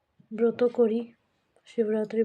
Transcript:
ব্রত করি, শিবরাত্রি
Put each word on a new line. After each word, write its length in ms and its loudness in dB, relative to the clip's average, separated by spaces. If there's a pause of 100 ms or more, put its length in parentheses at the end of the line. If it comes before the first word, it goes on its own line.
(380)
ব্রত 240 0 (160)
করি, 240 2 (680)
শিবরাত্রি 540 -2